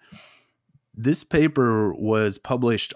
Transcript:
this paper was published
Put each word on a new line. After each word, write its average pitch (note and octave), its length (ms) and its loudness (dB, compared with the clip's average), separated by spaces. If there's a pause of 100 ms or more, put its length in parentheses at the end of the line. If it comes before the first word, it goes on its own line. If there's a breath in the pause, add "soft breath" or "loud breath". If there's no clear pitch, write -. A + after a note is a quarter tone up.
(920 soft breath)
this B2+ 300 -2
paper B2 680 2
was G#2+ 440 0
published A#2+ 580 -2